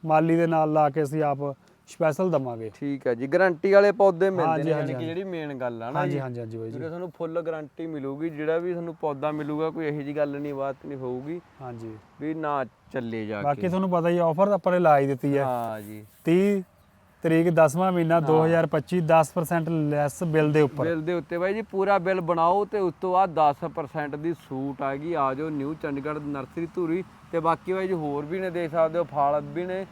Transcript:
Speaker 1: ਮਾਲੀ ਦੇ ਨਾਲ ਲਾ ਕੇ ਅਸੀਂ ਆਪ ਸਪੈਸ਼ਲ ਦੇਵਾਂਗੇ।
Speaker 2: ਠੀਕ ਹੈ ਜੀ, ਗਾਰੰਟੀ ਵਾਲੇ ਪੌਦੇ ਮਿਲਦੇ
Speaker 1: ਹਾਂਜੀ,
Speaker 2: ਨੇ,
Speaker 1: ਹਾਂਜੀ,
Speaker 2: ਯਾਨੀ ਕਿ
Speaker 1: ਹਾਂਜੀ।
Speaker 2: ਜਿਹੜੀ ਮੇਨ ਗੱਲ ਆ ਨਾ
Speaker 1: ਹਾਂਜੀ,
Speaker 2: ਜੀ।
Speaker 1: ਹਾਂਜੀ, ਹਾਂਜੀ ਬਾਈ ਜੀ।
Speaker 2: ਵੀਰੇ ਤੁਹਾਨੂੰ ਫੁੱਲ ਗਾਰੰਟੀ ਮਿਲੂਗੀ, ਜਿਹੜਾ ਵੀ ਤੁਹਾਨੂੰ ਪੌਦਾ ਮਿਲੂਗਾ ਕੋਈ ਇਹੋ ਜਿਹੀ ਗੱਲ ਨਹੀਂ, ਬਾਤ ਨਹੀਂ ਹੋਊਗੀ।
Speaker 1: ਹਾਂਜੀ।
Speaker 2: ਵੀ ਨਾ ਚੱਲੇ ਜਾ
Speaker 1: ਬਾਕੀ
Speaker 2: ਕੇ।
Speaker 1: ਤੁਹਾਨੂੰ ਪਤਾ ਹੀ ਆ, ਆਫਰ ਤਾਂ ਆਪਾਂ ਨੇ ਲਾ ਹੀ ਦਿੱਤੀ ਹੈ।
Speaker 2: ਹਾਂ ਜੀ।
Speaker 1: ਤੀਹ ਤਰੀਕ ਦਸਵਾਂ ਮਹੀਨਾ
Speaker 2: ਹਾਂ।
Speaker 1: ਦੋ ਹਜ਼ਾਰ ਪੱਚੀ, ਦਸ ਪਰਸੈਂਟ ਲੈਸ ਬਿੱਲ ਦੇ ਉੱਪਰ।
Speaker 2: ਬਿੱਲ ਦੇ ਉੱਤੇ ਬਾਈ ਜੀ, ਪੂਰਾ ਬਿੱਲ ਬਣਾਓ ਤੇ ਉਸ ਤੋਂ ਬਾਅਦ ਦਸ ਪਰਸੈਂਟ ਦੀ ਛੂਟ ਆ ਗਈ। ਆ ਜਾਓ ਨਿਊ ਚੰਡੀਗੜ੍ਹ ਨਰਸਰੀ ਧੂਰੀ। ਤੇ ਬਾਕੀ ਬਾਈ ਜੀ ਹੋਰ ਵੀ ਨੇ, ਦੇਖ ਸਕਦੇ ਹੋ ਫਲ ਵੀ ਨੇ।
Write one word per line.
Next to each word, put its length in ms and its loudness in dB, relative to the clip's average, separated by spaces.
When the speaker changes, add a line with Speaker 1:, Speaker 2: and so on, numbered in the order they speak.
Speaker 1:
ਮਾਲੀ 300 4
ਦੇ 120 4
ਨਾਲ 260 2
ਲਾ 160 4
ਕੇ 140 0
ਅਸੀਂ 200 -2
ਆਪ 140 0
ਸਪੈਸ਼ਲ 440 0
ਦੇਵਾਂਗੇ। 480 -2
Speaker 2:
ਠੀਕ 280 -4
ਹੈ 60 2
ਜੀ, 140 -4
ਗਾਰੰਟੀ 460 2
ਵਾਲੇ 180 8
ਪੌਦੇ 380 4
ਮਿਲਦੇ 200 0
Speaker 1:
ਹਾਂਜੀ, 140 0
Speaker 2:
ਨੇ, 100 0
Speaker 1:
ਹਾਂਜੀ, 200 -2
Speaker 2:
ਯਾਨੀ 120 -6
ਕਿ 20 -6
Speaker 1:
ਹਾਂਜੀ। 0 -
Speaker 2:
ਜਿਹੜੀ 160 -6
ਮੇਨ 360 -8
ਗੱਲ 240 -6
ਆ 80 -8
ਨਾ 80 -4
Speaker 1:
ਹਾਂਜੀ, 140 0
Speaker 2:
ਜੀ। 60 -2
Speaker 1:
ਹਾਂਜੀ, 200 -8
ਹਾਂਜੀ 180 -10
ਬਾਈ 140 -8
ਜੀ। 60 -10
Speaker 2:
ਵੀਰੇ 120 -8
ਤੁਹਾਨੂੰ 280 -10
ਫੁੱਲ 240 -6
ਗਾਰੰਟੀ 460 -8
ਮਿਲੂਗੀ, 420 -6
ਜਿਹੜਾ 280 -2
ਵੀ 140 -4
ਤੁਹਾਨੂੰ 240 -6
ਪੌਦਾ 360 -4
ਮਿਲੂਗਾ 380 -4
ਕੋਈ 160 -6
ਇਹੋ 160 -4
ਜਿਹੀ 160 -8
ਗੱਲ 220 -4
ਨਹੀਂ, 140 -6
ਬਾਤ 220 -6
ਨਹੀਂ 120 -10
ਹੋਊਗੀ। 440 -8
Speaker 1:
ਹਾਂਜੀ। 360 -14
Speaker 2:
ਵੀ 120 -6
ਨਾ 320 -2
ਚੱਲੇ 600 -8
ਜਾ 160 -4
Speaker 1:
ਬਾਕੀ 200 0
Speaker 2:
ਕੇ। 80 0
Speaker 1:
ਤੁਹਾਨੂੰ 200 0
ਪਤਾ 200 2
ਹੀ 80 2
ਆ, 80 2
ਆਫਰ 200 4
ਤਾਂ 80 2
ਆਪਾਂ 200 0
ਨੇ 60 4
ਲਾ 200 6
ਹੀ 80 2
ਦਿੱਤੀ 300 0
ਹੈ। 60 2
Speaker 2:
ਹਾਂ 380 -2
ਜੀ। 240 -14
Speaker 1:
ਤੀਹ 360 4
ਤਰੀਕ 260 4
ਦਸਵਾਂ 420 6
ਮਹੀਨਾ 220 2
Speaker 2:
ਹਾਂ। 80 4
Speaker 1:
ਦੋ 240 4
ਹਜ਼ਾਰ 200 4
ਪੱਚੀ, 360 -2
ਦਸ 300 6
ਪਰਸੈਂਟ 380 -2
ਲੈਸ 540 0
ਬਿੱਲ 280 2
ਦੇ 100 4
ਉੱਪਰ। 220 0
Speaker 2:
ਬਿੱਲ 180 -2
ਦੇ 120 -4
ਉੱਤੇ 240 -4
ਬਾਈ 160 0
ਜੀ, 80 -4
ਪੂਰਾ 360 0
ਬਿੱਲ 240 0
ਬਣਾਓ 440 2
ਤੇ 140 -4
ਉਸ 220 0
ਤੋਂ 120 -2
ਬਾਅਦ 160 4
ਦਸ 360 2
ਪਰਸੈਂਟ 500 -6
ਦੀ 180 -4
ਛੂਟ 480 -8
ਆ 140 -2
ਗਈ। 180 -6
ਆ 200 0
ਜਾਓ 160 -6
ਨਿਊ 240 -4
ਚੰਡੀਗੜ੍ਹ 460 -6
ਨਰਸਰੀ 560 -8
ਧੂਰੀ। 280 -2
ਤੇ 80 -2
ਬਾਕੀ 340 0
ਬਾਈ 140 -2
ਜੀ 60 0
ਹੋਰ 320 -4
ਵੀ 140 -6
ਨੇ, 100 -4
ਦੇਖ 220 -4
ਸਕਦੇ 280 0
ਹੋ 40 2
ਫਲ 380 0
ਵੀ 240 -6
ਨੇ। 260 -6